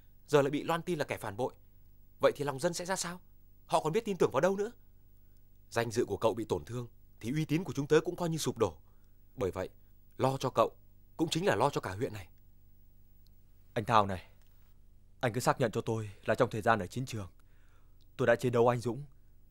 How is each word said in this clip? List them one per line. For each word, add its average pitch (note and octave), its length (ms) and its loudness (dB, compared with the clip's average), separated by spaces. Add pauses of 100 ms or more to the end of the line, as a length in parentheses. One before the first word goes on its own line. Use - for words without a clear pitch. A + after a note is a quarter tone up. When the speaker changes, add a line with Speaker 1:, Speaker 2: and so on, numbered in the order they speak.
(260)
Speaker 1:
giờ C#3+ 160 6
lại C#3 80 2
bị C#3+ 120 -2
loan E3 200 -2
tin E3+ 160 -4
là C#3 60 0
kẻ A2+ 120 -6
phản G#2 200 -8
bội. B2 180 -4 (680)
Vậy C3+ 160 6
thì D3 80 -4
lòng C3+ 140 -4
dân E3 160 0
sẽ F3+ 100 -8
ra F#3 120 -4
sao? F3 240 -4 (460)
Họ E3 140 0
còn D#3 120 0
biết A3 120 0
tin G3 120 -4
tưởng D#3+ 160 4
vào C3+ 80 2
đâu F#3+ 160 2
nữa? G#3 160 -4 (1000)
Danh A#2 200 0
dự A2+ 140 2
của G2 120 -6
cậu - 180 2
bị A2+ 100 -6
tổn F2 200 -4
thương A#2+ 240 -10 (320)
thì A#2 120 -6
uy D#3 120 -2
tín E3 200 -2
của C3 80 -8
chúng C#3+ 140 -4
tớ D#3 180 6
cũng F3 120 -6
coi F3 120 -2
như D#3+ 100 -2
sụp B2+ 200 -4
đổ. F#2+ 180 2 (600)
Bởi F#2 140 -2
vậy, F#2 180 -6 (500)
lo C3 180 2
cho C3+ 140 -4
cậu A2+ 200 2 (460)
cũng D#3 120 -2
chính E3 180 -2
là B2+ 100 2
lo C3 140 4
cho D3+ 100 -4
cả F#2 140 -6
huyện G#2 180 -6
này. G2+ 160 -14 (1500)
Speaker 2:
Anh A2 100 -2
Thao A2 220 6
này, F#2 200 -6 (960)
anh A#2+ 120 0
cứ B2 80 -4
xác D3 200 0
nhận A#2 100 2
cho A#2 100 -4
tôi A2 300 -4 (140)
là A2 100 2
trong A#2 160 2
thời A2 120 -6
gian A2+ 160 4
ở F2+ 80 -4
chiến B2+ 200 -8
trường, G#2 240 -10 (880)
tôi A#2 60 2
đã A#2 100 8
chiến B2 160 -2
đấu A#2+ 160 6
anh A#2+ 120 2
dũng, B2 240 -6 (460)